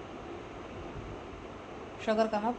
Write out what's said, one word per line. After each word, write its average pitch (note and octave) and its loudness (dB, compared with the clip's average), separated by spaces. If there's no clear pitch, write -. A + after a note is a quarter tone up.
షుగర్ A3 8
కన్నా G#3+ 4